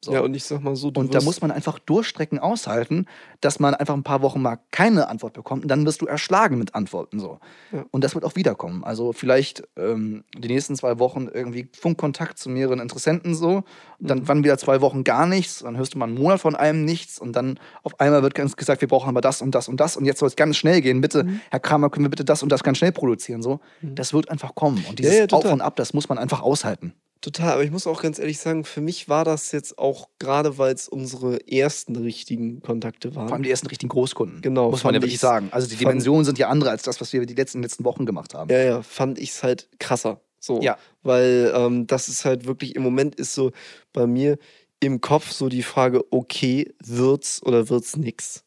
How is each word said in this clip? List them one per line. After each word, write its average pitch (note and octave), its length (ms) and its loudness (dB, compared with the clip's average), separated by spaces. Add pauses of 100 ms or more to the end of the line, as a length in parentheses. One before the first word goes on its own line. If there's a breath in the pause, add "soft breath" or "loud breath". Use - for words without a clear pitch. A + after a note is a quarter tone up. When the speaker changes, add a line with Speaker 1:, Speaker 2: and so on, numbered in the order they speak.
Speaker 1:
So. - 80 -4
Speaker 2:
Ja, C3+ 80 2
und C3 160 0
ich C3+ 80 -10
sag D3 180 -6
mal C#3 140 -4
so, C#3+ 140 -4
du C#3 100 -2
Speaker 1:
Und C3 140 0
da - 20 6
Speaker 2:
wirst C#3+ 100 4
Speaker 1:
muss F3 140 -2
man D#3 100 0
einfach D#3 280 -4
Durchstrecken D#3+ 600 -2
aushalten, D#3 680 -2 (340 loud breath)
dass C#3 180 0
man C#3+ 160 4
einfach C#3+ 200 -2
ein C#3 100 -2
paar C#3 160 0
Wochen C3+ 220 2
mal A#2 160 0 (120)
keine F#3+ 380 4
Antwort A2+ 240 -8
bekommt C3 300 -8
und D3+ 60 -4
dann D3 180 4
wirst D#3 160 0
du D#3+ 40 -4
erschlagen F3 520 2
mit A2 160 -4
Antworten, G2 440 -6
so. F2+ 220 -10 (320 loud breath)
Speaker 2:
Ja. C#3 180 -8
Speaker 1:
Und C3+ 140 -2
das - 100 -16
wird D#3 100 -6
auch D#3+ 120 -4
wiederkommen. G2+ 480 -4
Also A2+ 300 -6
vielleicht, B2+ 500 0 (120)
ähm, G#2+ 460 -4 (140)
die A#2 120 -10
nächsten C3+ 280 -4
zwei B2 220 -2
Wochen B2+ 340 0
irgendwie B2 440 -8
Funkkontakt D#3+ 600 -4
zu - 120 -10
mehreren B2+ 280 0
Interessenten, D#3+ 560 -2
so. E3+ 300 2 (340 loud breath)
Und - 120 -4
dann C3 100 2
Speaker 2:
Mhm. C3+ 80 -8
Speaker 1:
waren C#3+ 160 4
wieder C#3+ 140 6
zwei C3+ 240 4
Wochen C3+ 200 2
gar C3 240 4
nichts, F#3 340 0
dann A#2+ 180 -8
hörst C3 160 -4
du C#3+ 40 -6
mal B2 80 -2
einen A#2 120 -4
Monat F3+ 220 4
von D#3 140 0
einem D3+ 300 2
nichts E3 340 -4
und A#2+ 160 -10
dann B2+ 240 -2 (240 loud breath)
auf - 160 -10
einmal C#3+ 240 6
wird C#3 120 2
ganz C#3+ 200 -2
gesagt, C#3 280 0
wir C3+ 60 0
brauchen C3 200 4
aber B2+ 140 0
das C3+ 180 2
und C3 160 -2
das A#2+ 100 0
und B2 140 -2
das D#3+ 160 2
und C#3 80 -2
jetzt C3+ 160 2
soll's C3+ 160 2
ganz D3+ 220 2
schnell E3+ 240 4
gehen, B2+ 180 2
bitte, C#3+ 240 2
Speaker 2:
Mhm. - 160 -4 (100)
Speaker 1:
Herr C3 100 -2
Kramer, D3 300 2
können D3 140 0
wir C#3+ 60 2
bitte C#3+ 140 -6
das C#3+ 200 2
und C3 80 2
das C3 100 2
ganz C3+ 160 2
schnell F3 140 4
produzieren, A#2 500 -2
so. C3+ 180 -2 (200 soft breath)
Speaker 2:
Mhm. D3 160 -10
Speaker 1:
Das C3 160 -6
wird D3+ 180 2
einfach D3 240 -8
kommen C3 340 0
und G#2+ 120 -8
Speaker 2:
Ja, C#3 80 4
Speaker 1:
dieses F#3+ 80 6
Speaker 2:
ja, A3 80 8
Speaker 1:
Auf G3+ 60 0 (120)
Speaker 2:
total. G3+ 120 4
Speaker 1:
und B2+ 80 0
Ab, - 120 -2
das - 200 -4
muss D3 160 -2
man C3 80 -2
einfach A#2 240 -2
aushalten. G#2+ 500 -2 (300)
Speaker 2:
Total, E3 320 -2
aber C#3 100 2
ich D3 60 -4
muss F3+ 160 -6
auch D#3+ 160 -4
ganz D#3 160 -2
ehrlich D3+ 200 -6
sagen, D#3+ 240 -4
für D3+ 200 -8
mich E3+ 260 -6
war D3+ 160 2
das D#3+ 260 -2
jetzt - 280 -8
auch, C#3 400 -2
gerade C#3 400 0
weil's C3 280 0
unsere B2+ 640 -6
ersten C3 480 0
richtigen A#2 640 -6
Kontakte A#2 560 -8
waren. A#2 120 -6
Speaker 1:
Vor A#2+ 60 -4
allem B2+ 80 -4
die C3 80 -2
ersten C3 180 0
richtigen C3 200 -8
Großkunden, A#2 540 -2
Speaker 2:
Genau, B2+ 280 4
Speaker 1:
muss B2+ 140 -2
man C3+ 100 4
ja - 40 4
Speaker 2:
fand C3 40 2
Speaker 1:
wirklich B2 120 0
Speaker 2:
ich's, - 80 -4
Speaker 1:
sagen. A2+ 280 4
Also B2 160 -2
die A2+ 100 -10
Speaker 2:
fand A2 120 -6
Speaker 1:
Dimensionen C3 380 4
sind C3 120 0
ja B2 100 4
andere C#3 220 2
als A2 120 -4
das, B2+ 180 -6
was A#2 140 -10
wir B2 100 0
die A#2+ 100 -12
letzten, B2+ 280 -2
letzten A#2+ 220 -8
Wochen A#2+ 200 0
gemacht G#2 300 -8
haben. D#2+ 160 -6
Speaker 2:
Ja, B2+ 100 6
ja, B2 220 2
fand C3+ 360 -4
ich's - 240 -10
halt B2+ 240 0 (140)
krasser. A#2 400 -4 (180)
So. A#2+ 220 -2
Speaker 1:
Ja. B2 160 0 (260 loud breath)
Speaker 2:
Weil, B2 540 4
ähm, B2 300 2
das C3 220 -2
ist - 180 -4
halt B2+ 200 0
wirklich, C3 300 -8
im C3 60 -4
Moment C3+ 320 0
ist - 200 -8
so C3 160 0 (440 loud breath)
bei B2 120 2
mir C3 300 2 (420 soft breath)
im C3+ 220 0
Kopf - 320 0
so C3 160 -2
die B2+ 140 -2
Frage: B2+ 500 2
okay, C3 640 -2 (100)
wird's B2+ 580 0
oder A#2 280 2
wird's B2 260 -2
nix? - 500 -8